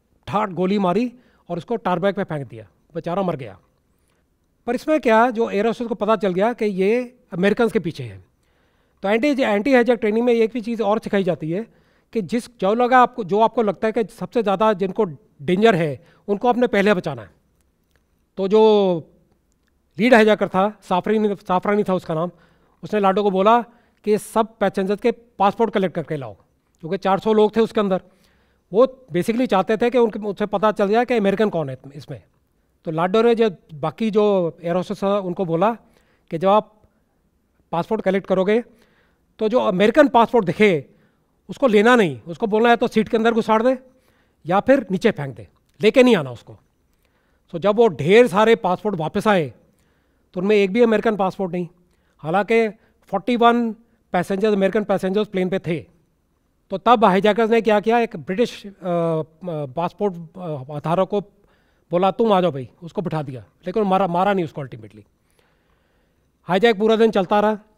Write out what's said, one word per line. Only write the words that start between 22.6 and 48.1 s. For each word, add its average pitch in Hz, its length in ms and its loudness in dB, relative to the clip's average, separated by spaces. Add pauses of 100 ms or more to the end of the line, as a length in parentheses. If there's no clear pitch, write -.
उसने 208 180 -4
लाडो 196 220 2
को 208 80 0
बोला 208 320 4 (420)
कि 208 140 2
"सब - 400 -4
पैसेंजर्स 196 420 -2
के 233 100 0
पासपोर्ट 208 640 -2
कलेक्ट 190 200 -2
करके 160 220 -8
लाओ", 117 180 -12 (460)
क्योंकि 165 160 -8
चार 190 220 0
सौ 220 140 0
लोग 214 240 2
थे 226 40 4
उसके 220 200 0
अंदर। 190 220 0 (680)
वो 254 400 0
basically 220 340 -2
चाहते 202 300 0
थे 240 140 -2
कि 262 80 0
उनके, 233 200 0
उनसे 208 280 -6
पता 208 260 0
चल 202 160 0
जाए 226 160 2
कि 247 100 -4
अमेरिकन 208 340 0
कौन 160 220 -6
है 131 80 -14 (160)
इसमें। 131 280 -16 (640)
तो 175 60 -10
लाडो 185 320 0
ने 233 120 4
जो 220 160 2 (240)
बाकी 160 360 -6
जो 196 520 0
एयर 175 140 -2
होस्टेस 180 260 -6
था 202 160 0
उनको 190 260 -6
बोला 170 280 0 (580)
कि 165 80 -6
"जब 185 100 0
आप 208 340 0 (920)
पासपोर्ट 170 300 -4
कलेक्ट 190 240 -2
करोगे 202 380 0 (720)
तो 220 100 -2
जो 240 100 0
अमेरिकन 220 500 4
पासपोर्ट 233 360 2
दिखे 170 400 2 (640)
उसको 226 180 -2
लेना 220 300 4
नहीं, 151 240 0
उसको 170 260 -8
बोलना 220 220 2
है 233 80 4
तो 247 100 0
सीट 214 220 0
के 240 80 0
अंदर 226 180 2
घुसाड़ 220 280 2
दे 254 160 0 (680)
या 185 140 0
फिर 269 300 2
नीचे 190 200 0
फेंक 135 260 -6
दे, 104 120 -20 (320)
लेके 220 220 6
नहीं 247 140 6
आना 135 140 -4
उसको।" 110 260 -20 (920)
तो 175 80 -10
जब 196 180 0
वो 233 120 6
ढेर 185 380 4